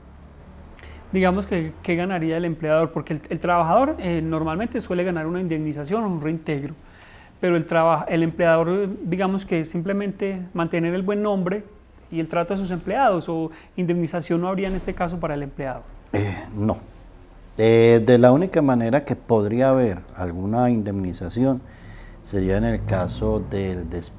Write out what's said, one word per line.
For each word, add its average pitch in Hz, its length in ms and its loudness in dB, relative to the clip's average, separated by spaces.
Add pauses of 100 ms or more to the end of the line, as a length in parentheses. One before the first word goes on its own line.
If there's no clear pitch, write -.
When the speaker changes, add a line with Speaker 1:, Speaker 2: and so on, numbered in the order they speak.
(1120)
Speaker 1:
Digamos 190 340 2
que, 160 260 -2 (100)
¿qué 180 120 -2
ganaría 165 420 -2
el 170 80 -2
empleador? 156 460 0
Porque 160 240 -4
el, 147 160 -8
el 160 100 -4
trabajador, 175 580 2
eh, 170 220 -2
normalmente 160 600 -2
suele 180 240 -2
ganar 170 220 -4
una 175 140 -4
indemnización 156 640 -2
o 208 40 -2
un 175 120 -2
reintegro, 156 540 -4 (680)
pero 175 160 2
el 160 80 0
traba-, 165 440 2
el 165 140 2
empleador, 165 460 2
eh, 196 200 0 (160)
digamos 190 420 -2
que 165 180 -2
simplemente 196 800 -4 (100)
mantener 170 400 -2
el 185 100 -2
buen 208 200 -2
nombre 196 420 -2 (460)
y 165 100 -4
el 160 80 -2
trato 170 260 -2
de 190 60 -4
sus 185 100 -4
empleados, 185 580 0
o 165 220 -4 (260)
indemnización 170 640 -2
no 180 80 -2
habría 190 200 -4
en 185 60 -4
este 185 200 -6
caso 175 240 -4
para 160 160 -4
el 143 80 -6
empleado. 135 400 -10 (300)
Speaker 2:
Eh, 101 220 -2 (200)
no. 104 220 0 (800)
Eh, 113 480 8
de 123 140 8
la 123 140 10
única 170 280 2
manera 127 440 2
que 123 120 -2
podría 113 540 2
haber 120 280 2 (160)
alguna 95 560 -2
indemnización 104 880 -2 (640)
sería 95 360 0
en 110 60 0
el 110 200 -2
caso 104 560 -2 (100)
del 92 380 -4
des-, 85 300 -10